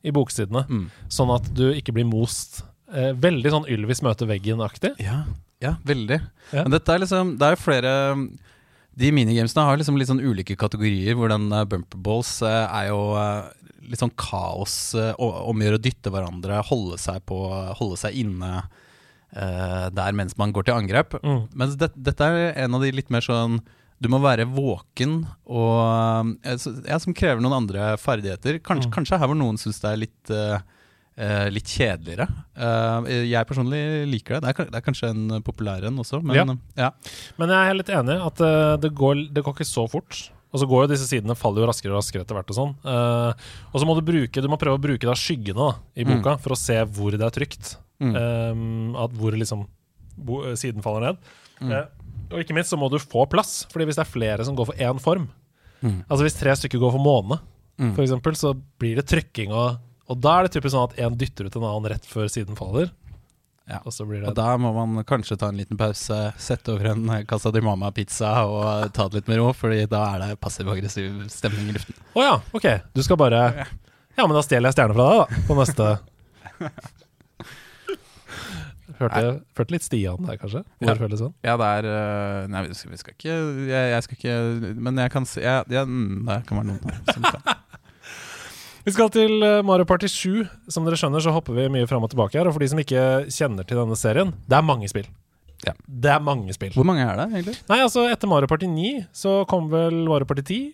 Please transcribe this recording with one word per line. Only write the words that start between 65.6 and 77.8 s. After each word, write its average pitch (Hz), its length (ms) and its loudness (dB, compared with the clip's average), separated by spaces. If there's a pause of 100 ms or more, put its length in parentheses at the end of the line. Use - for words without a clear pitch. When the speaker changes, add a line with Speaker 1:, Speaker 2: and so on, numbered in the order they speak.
Speaker 2:
pause, 107 600 -2
sette - 300 -4
over 104 180 -2
en, 113 240 0
eh, 107 140 -2
Casa 110 260 -2
di 110 100 2
Mama-pizza 107 840 0
og, 107 380 0
eh, 104 60 -4
ta 98 180 0
det 98 60 -6
litt 104 140 -2
med 113 100 2
ro, 120 140 4
fordi 110 360 0
da 104 260 0
er 95 60 -4
det 101 200 -6
passiv-aggressiv 98 880 -6
stemning 104 420 -4
i - 20 -4
luften. - 220 -8 (200)
Speaker 1:
Å 233 80 2
ja, 202 180 4 (140)
ok. 127 260 2 (140)
Du 131 80 2
skal 180 140 4
bare 120 400 6
Speaker 2:
Ja. 139 80 -6 (540)
Speaker 1:
Ja, 247 80 6
men 156 80 4
da 151 80 6
stjeler 127 280 4
jeg 135 60 0
stjerne 110 180 6
fra 123 160 8
deg, 226 80 8
da, - 180 4 (120)
på 147 80 4
neste. 107 420 4 (600)
Speaker 2:
<laughs> - 220 -10 (2250)